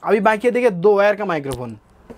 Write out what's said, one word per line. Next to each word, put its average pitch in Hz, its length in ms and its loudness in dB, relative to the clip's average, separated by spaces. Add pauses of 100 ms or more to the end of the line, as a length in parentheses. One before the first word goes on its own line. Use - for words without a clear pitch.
अभी 202 160 2
बाकी 220 280 0
है 240 40 0
देखिए 247 180 2
दो 196 260 2
वायर 202 200 2
का 208 80 -8
माइक्रोफोन। 135 520 -6 (420)